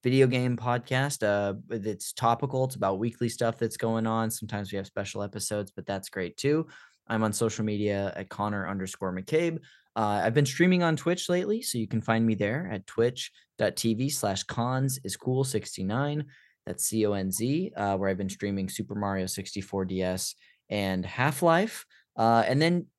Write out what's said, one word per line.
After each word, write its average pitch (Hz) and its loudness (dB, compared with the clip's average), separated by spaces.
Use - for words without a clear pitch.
video 131 6
game 123 2
podcast. 123 0
Uh, 101 2
it's 107 -6
topical. 131 2
It's 131 -4
about 98 0
weekly 117 -2
stuff 113 0
that's 113 -2
going 113 0
on. 113 0
Sometimes 104 -6
we 101 -4
have 95 -6
special 104 -6
episodes, 101 -6
but 90 -12
that's 98 -6
great 90 -6
too. 156 0
I'm 110 0
on 107 2
social 110 -2
media 101 0
at 95 -10
Connor 104 -4
underscore 95 -4
McCabe. 160 0
Uh, 104 2
I've 113 2
been 143 6
streaming 180 4
on 165 4
Twitch 175 0
lately, 202 0
so - -4
you 110 -2
can - 0
find 113 4
me 110 4
there 104 -2
at 98 -8
twitch 120 0
dot 104 0
T 117 2
V 127 0
slash 101 -2
cons 131 -2
is 98 -6
cool 131 0
sixty-nine. 131 -2
That's - -6
C 107 0
O 104 2
N 95 -2
Z, 139 -2
uh, 101 0
where 98 0
I've 92 0
been 98 -2
streaming 98 -4
Super 104 -6
Mario 98 -2
sixty-four 95 -6
D 92 -2
S 92 -2
and 95 -2
Half-Life. 165 2
Uh, 113 6
and 135 2
then 170 2